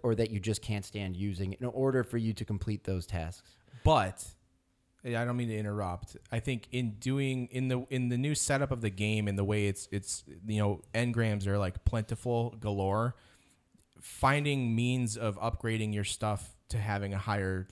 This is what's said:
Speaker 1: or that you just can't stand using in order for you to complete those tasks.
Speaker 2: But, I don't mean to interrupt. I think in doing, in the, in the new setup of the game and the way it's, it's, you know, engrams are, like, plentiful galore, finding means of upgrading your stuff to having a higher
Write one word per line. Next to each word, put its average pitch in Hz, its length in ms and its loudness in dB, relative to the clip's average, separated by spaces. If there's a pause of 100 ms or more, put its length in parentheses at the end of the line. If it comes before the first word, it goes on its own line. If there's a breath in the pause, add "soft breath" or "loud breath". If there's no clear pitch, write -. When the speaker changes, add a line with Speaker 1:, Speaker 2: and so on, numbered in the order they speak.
Speaker 1:
or 117 140 4
that 110 140 2
you 104 100 -4
just 104 220 -2
can't 104 220 -4
stand 95 320 -6
using 95 380 -2
in 123 120 -8
order 131 360 2
for 120 160 -4
you 113 160 2
to 104 100 -6
complete 104 400 -4
those 92 220 -2
tasks. 85 500 -6 (280 loud breath)
Speaker 2:
But, 107 400 4 (800)
I 123 60 -4
don't 120 260 0
mean 120 120 -2
to 110 80 -2
interrupt. 104 600 -4 (160)
I 117 80 0
think 123 320 -4
in 123 260 0
doing, 131 540 0
in 127 160 0
the, 127 220 0
in 127 180 0
the 120 100 0
new 147 160 0
setup 139 380 0
of 120 80 -4
the 110 100 2
game 104 380 2
and 98 100 2
the 101 60 4
way 104 240 2
it's, - 240 -4
it's, - 320 -4 (220)
you 107 120 0
know, 104 240 2 (120)
engrams 113 520 2
are, 101 120 2
like, 95 260 -2
plentiful 117 760 0
galore, 104 560 0 (840 soft breath)
finding 139 760 2
means 120 420 2
of 107 220 -2
upgrading 110 560 0
your 104 100 0
stuff - 520 -2 (140)
to 120 80 -2
having 101 360 -2
a 98 40 -2
higher 95 540 0